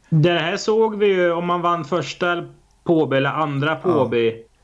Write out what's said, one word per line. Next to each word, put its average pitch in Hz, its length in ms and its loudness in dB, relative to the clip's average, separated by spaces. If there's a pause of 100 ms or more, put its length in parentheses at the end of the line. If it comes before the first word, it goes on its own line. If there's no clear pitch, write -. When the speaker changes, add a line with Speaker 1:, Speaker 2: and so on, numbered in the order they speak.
Speaker 1:
Det 165 300 2
här 175 180 -2
såg 220 380 0
vi 208 120 0
ju 180 240 2
om 175 140 -2
man 175 160 -2
vann 170 240 0
första 175 580 -2 (400)
på 170 140 2
Åby 139 200 2
eller 139 120 2
andra 147 460 -2
på 170 140 -4
Speaker 2:
Ja. 165 120 2
Speaker 1:
Åby. 117 420 0 (200)